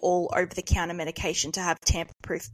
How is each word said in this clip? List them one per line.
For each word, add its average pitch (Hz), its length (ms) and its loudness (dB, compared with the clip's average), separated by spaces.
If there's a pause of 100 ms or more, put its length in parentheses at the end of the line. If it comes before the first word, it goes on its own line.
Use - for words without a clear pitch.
all 180 340 2
over-the-counter 175 580 0
medication 165 580 -2
to 190 100 -4
have 170 200 2
tamper-proof - 720 -2